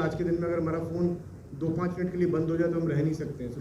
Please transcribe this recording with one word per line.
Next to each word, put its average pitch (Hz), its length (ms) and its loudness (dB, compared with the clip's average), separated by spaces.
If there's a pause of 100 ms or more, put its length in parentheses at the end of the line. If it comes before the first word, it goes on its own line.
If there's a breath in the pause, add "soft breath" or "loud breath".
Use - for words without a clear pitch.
आज 156 100 0
के 175 100 -2
दिन 170 160 2
में 170 80 0
अगर 170 120 0
हमारा 160 180 0
फ़ोन 170 380 0 (440)
दो 165 160 0
पाँच 180 220 -2
मिनट 185 140 0
के 180 60 -4
लिए 175 100 6
बंद 160 220 2
हो 165 60 0
जाए 170 160 4
तो 165 80 0
हम 165 80 2
रह 143 140 2
नहीं 156 120 2
सकते 135 300 -6
हैं। 120 100 -4
So 139 60 -8